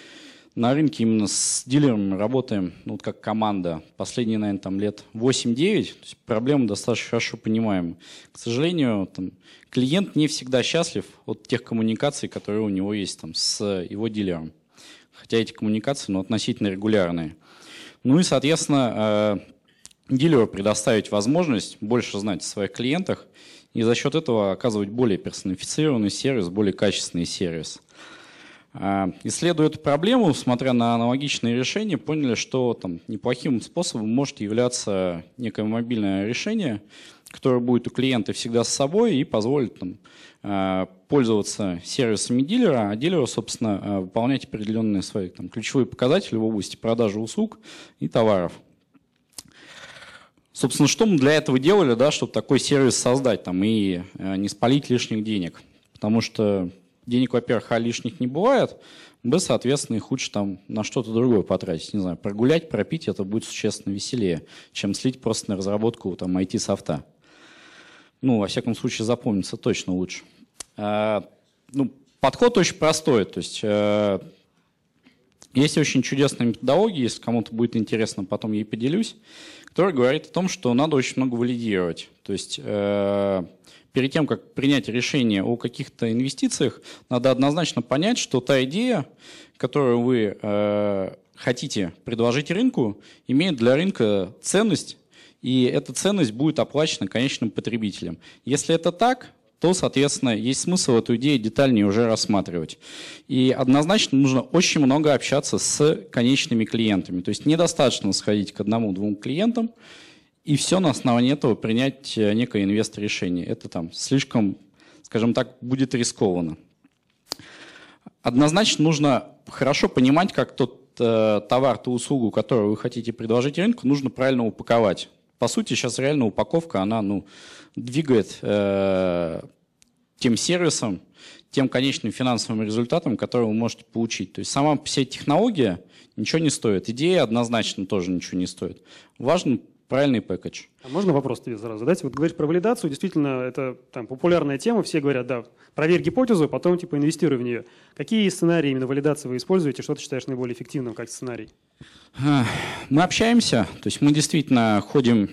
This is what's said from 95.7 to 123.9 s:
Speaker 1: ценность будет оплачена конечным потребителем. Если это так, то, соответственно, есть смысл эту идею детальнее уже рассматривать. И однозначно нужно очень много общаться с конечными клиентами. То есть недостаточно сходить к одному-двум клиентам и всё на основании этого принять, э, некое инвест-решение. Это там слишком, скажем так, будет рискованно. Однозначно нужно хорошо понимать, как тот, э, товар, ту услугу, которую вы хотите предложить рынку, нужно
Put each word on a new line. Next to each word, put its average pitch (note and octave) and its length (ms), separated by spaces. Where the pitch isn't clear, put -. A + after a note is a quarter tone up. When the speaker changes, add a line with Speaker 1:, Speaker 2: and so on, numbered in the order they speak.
Speaker 1:
ценность F3+ 400
будет C#3 280
оплачена C3+ 500
конечным A#2+ 420
потребителем. G#2 640
Если C#3+ 280
это E3 200
так, - 380
то, F3 160
соответственно, C3+ 640
есть A#2 240
смысл F3 380
эту A#2 180
идею C3+ 240
детальнее A2 460
уже G#2 200
рассматривать. F#2+ 720
И B2+ 280
однозначно C#3+ 600
нужно C3 240
очень E3 400
много C#3+ 320
общаться C3+ 440
с D3+ 380
конечными A#2+ 540
клиентами. G2 560
То F2 80
есть - 160
недостаточно D3 640
сходить G#2 400
к - 80
одному-двум G#2 560
клиентам A3+ 560
и C#3+ 140
всё F3+ 240
на E3+ 80
основании B2 420
этого C#3+ 240
принять, A#2 640
э, G#2 160
некое A2 300
инвест-решение. G2+ 800
Это A2+ 240
там E2+ 240
слишком, A#2 640
скажем A2+ 300
так, B2+ 280
будет C3 340
рискованно. F2 640
Однозначно D3+ 640
нужно D3 460
хорошо C#3 400
понимать, D3 460
как - 220
тот, - 440
э, A2 500
товар, B2 280
ту B2 160
услугу, A#2+ 360
которую G#2+ 420
вы G#2 60
хотите A#2 360
предложить A#2+ 440
рынку, F3 300
нужно C#3 220